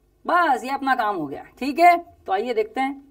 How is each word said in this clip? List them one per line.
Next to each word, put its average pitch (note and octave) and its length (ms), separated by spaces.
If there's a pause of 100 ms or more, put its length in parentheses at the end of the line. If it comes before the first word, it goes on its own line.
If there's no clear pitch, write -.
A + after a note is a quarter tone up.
(260)
बस D4+ 380
ये B3+ 60
अपना C4+ 260
काम G#3+ 200
हो - 120
गया। - 160 (160)
ठीक C4 200
है, F4 180
तो - 360
आइए B3 200
देखते A3 280
हैं। C#4 300